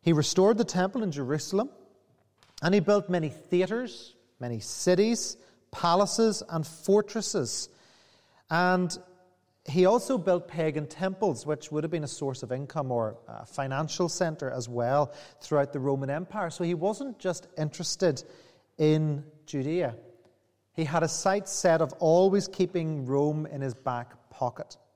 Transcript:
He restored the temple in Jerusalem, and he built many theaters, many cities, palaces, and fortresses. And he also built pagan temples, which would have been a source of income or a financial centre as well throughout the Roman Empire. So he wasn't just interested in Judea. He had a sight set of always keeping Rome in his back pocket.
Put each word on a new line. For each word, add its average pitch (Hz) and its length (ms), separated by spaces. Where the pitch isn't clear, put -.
He 170 120
restored 185 460
the 233 60
temple 190 380
in 185 100
Jerusalem, 147 560
and 175 120
he 208 60
built 196 300
many 165 180
theaters, 185 840
many 120 200
cities, 202 760
palaces, 202 800
and 160 180
fortresses. 202 1000
And 180 460
he 180 180
also 240 300
built 175 300
pagan 156 400
temples, 185 580
which 151 280
would 151 100
have 160 80
been 160 140
a 139 40
source 131 360
of 120 80
income 135 400
or 113 240
a 110 180
financial 143 640
centre 156 420
as 123 180
well 127 440
throughout 139 320
the 143 80
Roman 135 280
Empire. 175 420
So 180 120
he 175 120
wasn't 208 440
just 175 300
interested 156 640
in 156 460
Judea. 143 520
He 165 120
had 160 180
a 160 60
sight 196 400
set 160 320
of 151 180
always 185 480
keeping 160 600
Rome 147 400
in 143 140
his 131 140
back 120 400
pocket. - 460